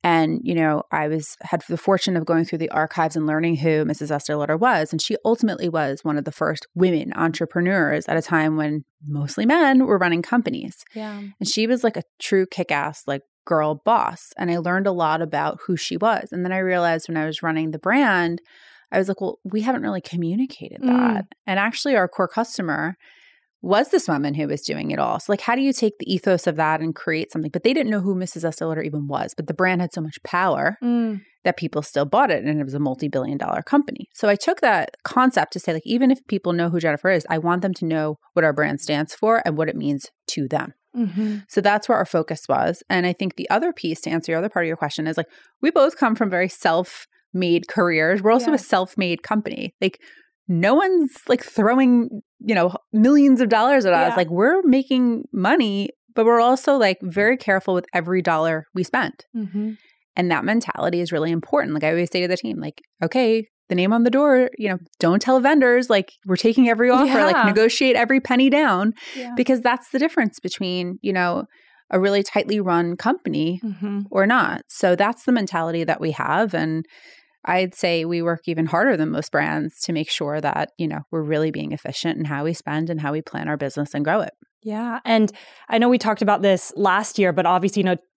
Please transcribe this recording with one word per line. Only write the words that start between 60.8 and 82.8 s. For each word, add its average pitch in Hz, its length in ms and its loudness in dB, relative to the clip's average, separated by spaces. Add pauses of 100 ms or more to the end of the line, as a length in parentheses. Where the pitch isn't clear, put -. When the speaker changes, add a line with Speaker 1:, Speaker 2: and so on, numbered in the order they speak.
Speaker 1:
is 170 120 -4
really 156 180 0
important. 165 440 -2
Like, - 100 -2
I 156 60 2
always 170 200 0
say 180 120 -2
to 180 60 0
the 180 100 -2
team, - 200 -8
like, 151 220 -12 (220)
"Okay, 220 460 0 (200)
the 185 60 -2
name 185 180 2
on 233 120 4
the 247 60 4
door, 262 460 4
you 214 120 -4
know, 185 100 -4 (220)
don't 175 200 4
tell 262 200 4
vendors, 254 500 4
like, 196 220 2 (120)
we're 190 120 0
taking 233 320 4
every 233 220 4
offer, 254 340 4
like, 370 100 4
Speaker 2:
Yeah. 269 100 4
Speaker 1:
negotiate 226 520 4
every 254 240 2
penny 262 280 2
down," 226 460 2 (220)
Speaker 2:
Yeah. 247 200 -10
Speaker 1:
because 247 240 2
that's 247 300 -2
the 269 80 0
difference 269 400 0
between, 180 640 -6
you 202 100 -2
know, 180 320 0 (460)
a 185 100 2
really 202 220 2
tightly 208 380 -2
run 175 360 0
company 170 680 -2
Speaker 2:
Mm-hmm. 202 380 -6 (100)
Speaker 1:
or 190 140 2
not. - 420 0
So 180 260 2
that's 202 300 0
the 262 80 2
mentality 170 500 0
that 160 180 -2
we 160 120 -2
have. 185 420 -2
And 160 320 -2 (600)
I'd 185 280 0
say 170 300 0
we 170 180 -2
work 170 240 -2
even 160 200 0
harder 196 300 2
than 156 140 0
most 160 220 -6
brands 151 520 -2
to - 80 -4
make 156 180 -4
sure 151 300 -4
that, 151 380 -2
you 165 100 -2
know, 151 120 -6 (100)
we're 160 120 -2
really 156 280 0
being 151 220 -8
efficient - 460 -6
in 156 60 -4
how 147 200 -4
we 165 80 -2
spend 156 380 -4